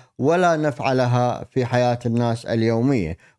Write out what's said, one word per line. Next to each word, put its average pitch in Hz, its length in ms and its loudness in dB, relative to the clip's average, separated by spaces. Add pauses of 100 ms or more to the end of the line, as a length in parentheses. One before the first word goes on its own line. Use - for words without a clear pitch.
(180)
ولا 165 380 2
نفع 143 360 -2
لها 123 580 0
في 127 160 -2
حياة 123 400 0
الناس 117 400 -2
اليومية. 113 680 0 (220)